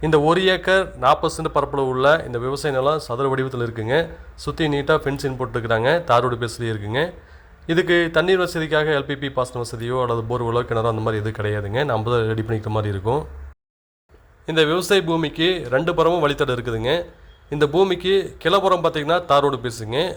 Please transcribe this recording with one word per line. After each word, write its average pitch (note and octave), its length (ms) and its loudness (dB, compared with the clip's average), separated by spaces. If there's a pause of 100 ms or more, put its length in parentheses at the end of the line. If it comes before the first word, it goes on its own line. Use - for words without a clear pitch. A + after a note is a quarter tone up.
இந்த D#3 120 4 (120)
ஒரு F#3 120 2 (140)
ஏக்கர் F#3 280 2 (200)
நாற்பது D3+ 320 2
சென்ட் D#3+ 220 -4
பரப்பளவு C3+ 360 -2
உள்ள C#3 220 4 (100)
இந்த B2 100 -6 (100)
விவசாய C#3 320 -2
நிலம் C#3+ 300 2
சதுர B2 260 -2
வடிவத்தில் C3 340 -2
இருக்குங்க. A2+ 280 -2 (380)
சுத்தி D3+ 400 -2
நீட்டா C#3+ 300 2
ஃபென்சிங் C3+ 360 -4
போட்டுக்கிறாங்க. A#2 720 0
தார் A#2+ 160 6
ரோடு A#2+ 180 -2
பேஸ்லயே A2+ 300 -4
இருக்குங்க. G#2 260 -4 (720)
இதுக்கு F3+ 220 2 (200)
தண்ணீர் F3+ 280 4
வசதிக்காக D#3 540 0
எல் C#3 100 -2
பி D3 140 -4
பி C#3+ 140 -6
பாசன B2+ 260 -2
வசதியோ A#2+ 420 -6
அல்லது A#2 260 -2
போர்வெல்லோ, A#2+ 400 0
கிணறோ A#2 220 0
அந்த A2 140 -2
மாதிரி A2 160 0
எதுவும் A2 180 -4
கிடையாதுங்க. G#2 400 -2 (100)
நம்ம A2+ 220 0
தான் A#2 180 2
ரெடி A2 180 -2
பண்ணிக்கிற A2 280 -4
மாதிரி G#2 180 -2
இருக்கும். G#2+ 260 -2 (1300)
இந்த E3 180 4
விவசாய F#3 400 2
பூமிக்கு D#3+ 380 0 (260)
ரெண்டு E3 240 2
புறமும் E3 260 4
வழித்தடம் C#3 340 2
இருக்குதுங்க. A#2 340 -2 (640)
இந்த D3 180 2
பூமிக்கு F#3 400 2 (300)
கிளப்புறம் F#3 400 2
பார்த்தீங்கன்னா D#3 340 0 (140)
தார் C#3+ 140 6
ரோடு C3+ 200 0
பேசுங்க. A2+ 320 -6 (200)